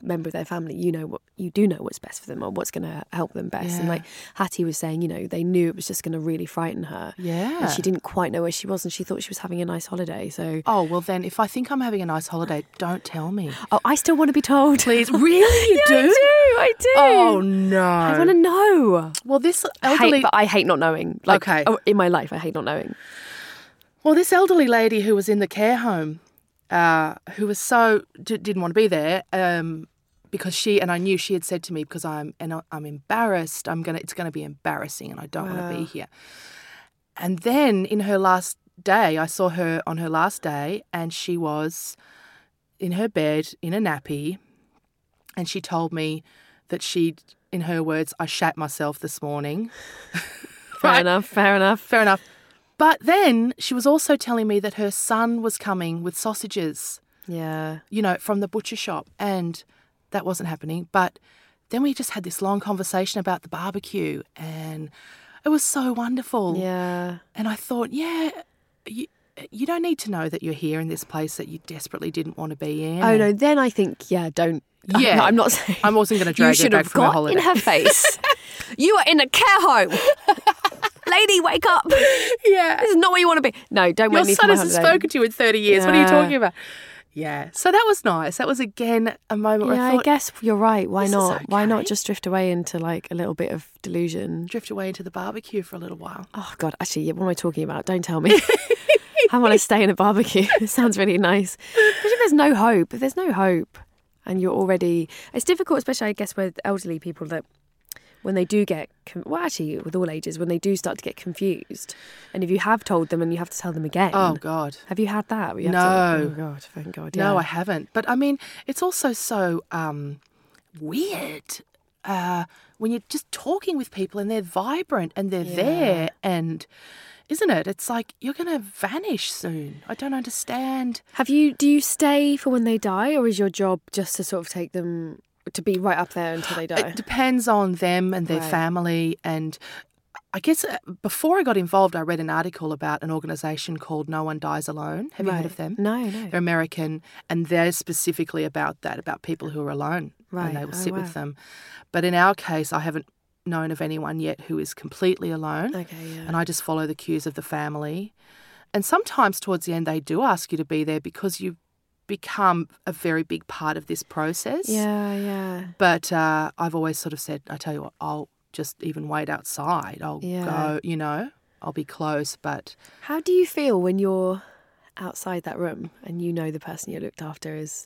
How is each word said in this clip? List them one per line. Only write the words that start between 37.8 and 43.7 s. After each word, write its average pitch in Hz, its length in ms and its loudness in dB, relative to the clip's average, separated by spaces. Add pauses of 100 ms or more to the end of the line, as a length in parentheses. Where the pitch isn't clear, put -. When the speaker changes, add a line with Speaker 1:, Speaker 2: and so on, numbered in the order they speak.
Speaker 2:
in 208 160 0
her 202 160 0
last 185 400 2 (240)
day, 170 360 4
I 160 80 0
saw 185 240 0
her 165 380 -2
on 160 100 -4
her 165 120 -6
last 165 320 0
day 156 500 -6
and 165 220 -6
she 175 240 -4
was 156 580 -6 (840)
in 175 140 -4
her 214 140 -2
bed 156 420 -2 (120)
in 170 120 -4